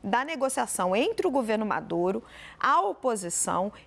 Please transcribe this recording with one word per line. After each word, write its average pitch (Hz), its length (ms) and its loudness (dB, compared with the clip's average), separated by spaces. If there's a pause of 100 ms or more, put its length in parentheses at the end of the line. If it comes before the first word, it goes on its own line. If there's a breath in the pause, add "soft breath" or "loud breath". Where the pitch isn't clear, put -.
da 233 220 0
negociação 254 720 0
entre 359 320 2
o - 40 0
governo 220 340 0
Maduro, 175 580 -2 (340 loud breath)
a 302 240 4
oposição 202 920 -2 (160 loud breath)